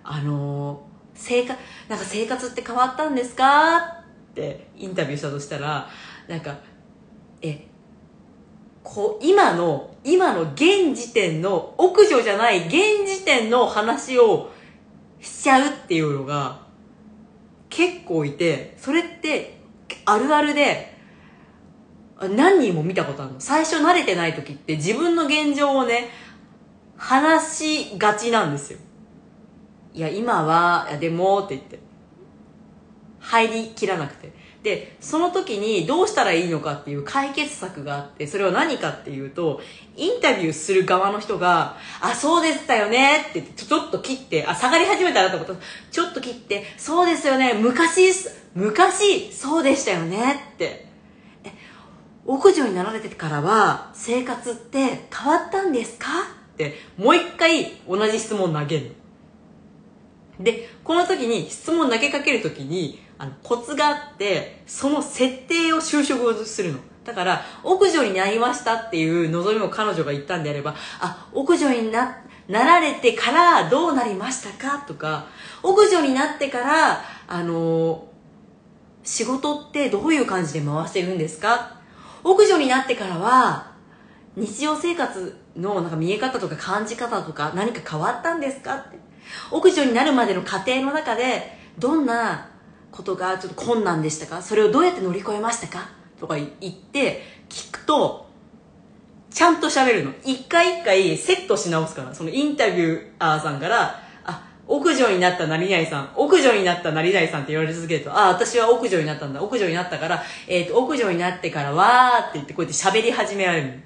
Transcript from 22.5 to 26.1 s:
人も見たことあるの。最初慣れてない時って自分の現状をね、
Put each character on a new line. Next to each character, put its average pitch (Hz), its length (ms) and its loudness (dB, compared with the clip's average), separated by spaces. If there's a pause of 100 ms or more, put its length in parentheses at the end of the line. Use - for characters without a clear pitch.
人 214 140 2
も 156 100 -2
見 180 100 -2
た 170 120 0
こ 143 80 -8
と 143 100 -10
あ 131 40 -12
る 131 60 -14
の。 127 60 -16
最 311 240 0
初 320 140 -2
慣 311 160 4
れ 330 100 4
て 190 120 0
な 170 120 0
い 160 60 -2
時 143 200 -10
っ - 20 -12
て 156 220 -6
自 160 160 0
分 339 220 0
の 320 120 0
現 294 280 0
状 277 220 2
を 254 80 2
ね、 240 240 -2 (880)